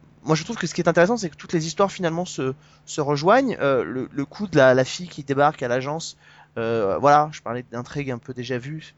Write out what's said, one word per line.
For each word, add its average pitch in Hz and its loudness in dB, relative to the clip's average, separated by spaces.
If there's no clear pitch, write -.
moi, 151 2
je 156 -2
trouve 226 -10
que 175 -4
ce - -8
qui - -4
est 165 0
intéressant, 180 4
c'est 190 -6
que - -20
toutes - -14
les 165 0
histoires, 190 0
finalement, 170 -4
se, 135 -4
se - -6
rejoignent. 175 2
Euh, 131 2
le, 113 -6
le 139 -6
coup - -10
de 156 0
la, 131 8
la 131 4
fille 175 -10
qui - -14
débarque 143 0
à 123 -2
l'agence, 131 -4
euh, 113 0
voilà, 147 6
je - -16
parlais 120 -8
d'intrigue 131 -8
un 117 -6
peu - -14
déjà 123 -6
vue, 147 -12